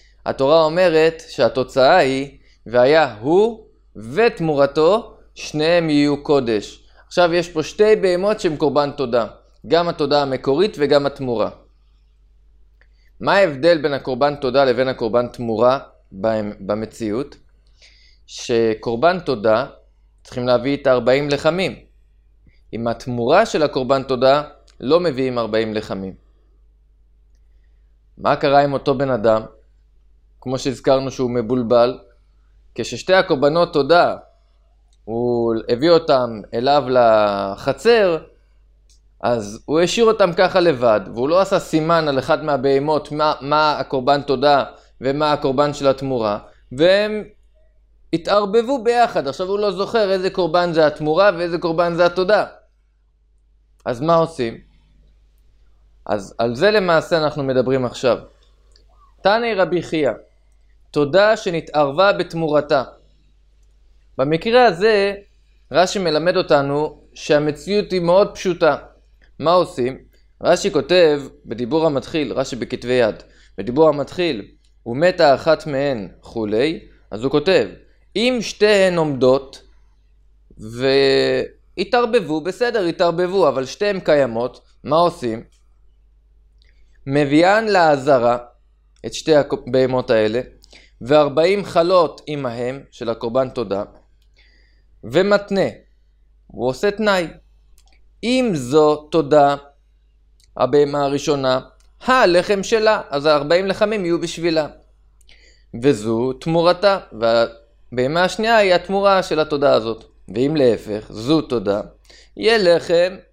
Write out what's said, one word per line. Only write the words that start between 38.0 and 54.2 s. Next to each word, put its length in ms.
אז 440
הוא 140
השאיר 260
אותם 320
ככה 220
לבד, 400
והוא 160
לא 120
עשה 180
סימן 480
על 120
אחד 240
מהבהמות 680
מה, 300
מה 380
הקורבן 420
תודה 420
ומה 320
הקורבן 400
של 140
התמורה, 520
והם 520
התערבבו 720
ביחד. 440
עכשיו 200
הוא 120
לא 120
זוכר 400
איזה 180
קורבן 440
זה 140
התמורה 500
ואיזה 200
קורבן 360
זה 120
התודה. 400
אז 160
מה 140
עושים? 420